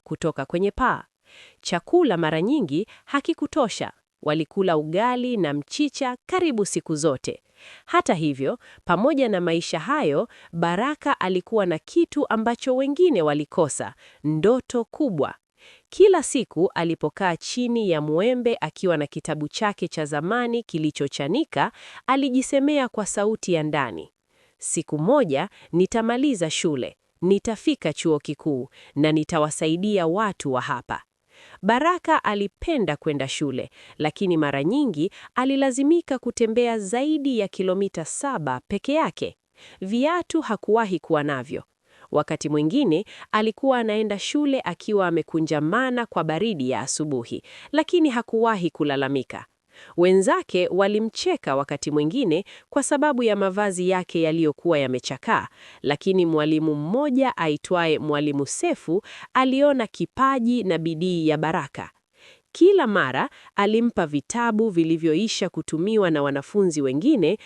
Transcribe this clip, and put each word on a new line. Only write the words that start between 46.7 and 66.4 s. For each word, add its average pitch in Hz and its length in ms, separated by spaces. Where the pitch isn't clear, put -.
ya 113 100
asubuhi, 135 640
lakini 311 380
hakuwahi 226 600
kulalamika. 139 760
Wenzake 185 720
walimcheka 208 880
wakati 143 340
mwingine 160 540
kwa 277 120
sababu 277 400
ya 208 140
mavazi 190 520
yake 180 340
yaliyokuwa 160 560
yamechakaa, 127 680
lakini 180 440
mwalimu 156 480
mmoja 247 640
aitwaye 160 600
Mwalimu 147 480
Sefu 240 560
aliona 262 520
kipaji 247 800
na 170 140
bidii 165 500
ya 151 100
Baraka. 151 520
Kila 359 340
mara 170 420
alimpa 214 500
vitabu 220 640
vilivyoisha 165 800
kutumiwa 180 640
na 147 120
wanafunzi 147 600